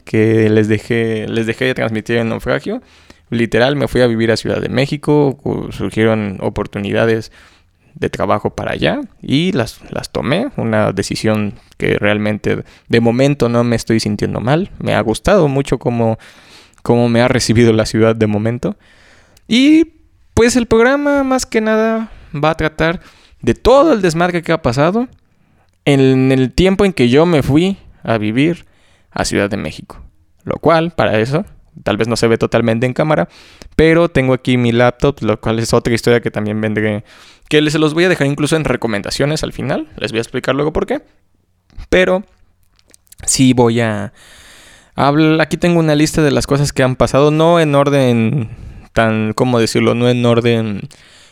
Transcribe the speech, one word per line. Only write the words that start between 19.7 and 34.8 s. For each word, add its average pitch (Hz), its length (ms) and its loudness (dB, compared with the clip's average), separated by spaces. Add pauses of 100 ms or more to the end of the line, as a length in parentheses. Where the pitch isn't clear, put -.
pues, 233 200 4
el 240 120 0
programa, 277 560 2
más 262 240 -2
que 226 140 -2
nada, 220 500 -2 (240)
va 147 160 0
a 165 60 -4
tratar 160 440 -2 (400)
de 117 140 0
todo 277 380 4
el 214 100 0
desmadre 170 400 0
que - 80 -2
ha 160 100 -2
pasado 165 460 0 (800)
en 131 460 4
el 131 220 2
tiempo 190 320 2
en 190 80 0
que 120 160 2
yo 143 160 6
me 170 160 2
fui 170 360 0 (260)
a 113 160 -2
vivir 127 460 -2 (440)
a - 160 -6
Ciudad 101 240 -2
de 104 80 -6
México. - 440 -12 (420)
Lo - 140 -6
cual, 165 340 0
para 107 280 0
eso, 135 260 -2 (380)
tal 107 140 -2
vez 110 100 -2
no 117 80 -2
se 117 120 2
ve 113 100 0
totalmente 117 480 0
en 127 80 -4
cámara, 156 340 0 (480)
pero 165 340 4
tengo 131 240 0
aquí 127 240 0
mi 120 140 0
laptop, 123 500 0